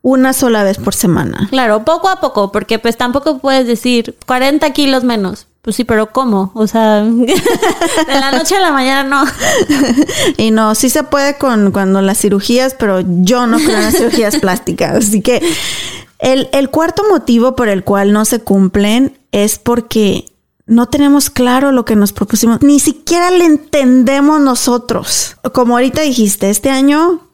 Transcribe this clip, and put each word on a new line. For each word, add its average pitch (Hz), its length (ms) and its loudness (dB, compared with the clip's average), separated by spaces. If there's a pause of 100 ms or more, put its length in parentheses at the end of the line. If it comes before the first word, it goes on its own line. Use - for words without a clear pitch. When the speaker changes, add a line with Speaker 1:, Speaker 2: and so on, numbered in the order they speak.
Speaker 1:
una 262 300 2
sola 233 320 0
vez 196 140 0
por 196 180 -4
semana". 170 540 -2
Speaker 2:
Claro, 226 340 0
poco 330 240 0
a 370 140 -2
poco, 208 320 -2
porque, 214 260 -4
pues, 233 160 -2
tampoco 262 440 -2
puedes 262 280 0
decir, 240 480 -2 (100)
"Cuarenta 277 460 0
kilos 269 320 0
menos". 214 440 -4 (140)
Pues 220 140 -6
sí, 247 80 -2
pero 220 300 -2
¿cómo? 202 400 0
O 220 120 0
sea, 214 380 2
<laughs> - 0 -
de 233 320 2 (720)
la 269 240 -2
noche 320 240 0
a 381 60 2
la 339 100 2
mañana 269 320 0
no. 269 240 0
Speaker 1:
<laughs> 339 1080 -2
Y 220 140 0
no, 220 240 2
sí 254 140 0
se 302 140 -2
puede 285 340 -2
con, 214 340 0
cuando 196 300 0
las 196 180 0
cirugías, 240 600 0
pero 196 260 0
yo 190 420 0
no 240 100 0
creo 320 200 0
en - 60 0
las - 140 0
cirugías 233 380 0
Speaker 2:
<laughs> 311 40 0
Speaker 1:
plásticas. 180 560 -2 (100)
Así 208 160 0
que 247 200 0 (760)
el, 262 340 0
el 269 160 0
cuarto 330 400 -2
motivo 247 480 2
por 240 100 0
el 196 160 -2
cual 202 300 2
no 214 100 2
se 226 160 -2
cumplen 202 800 0 (160)
es 208 260 0
porque 226 680 -2 (400)
no 233 220 2
tenemos 285 420 2
claro 254 440 0
lo 240 120 0
que 220 120 0
nos 208 160 2
propusimos. 226 480 0
Ni 285 180 4
siquiera 339 520 0
le 359 140 4
entendemos 285 920 2
nosotros. 240 960 -2 (180)
Como 240 220 2
ahorita 262 260 0
dijiste, 220 480 0
"Este 208 200 -2
año 294 520 2 (120)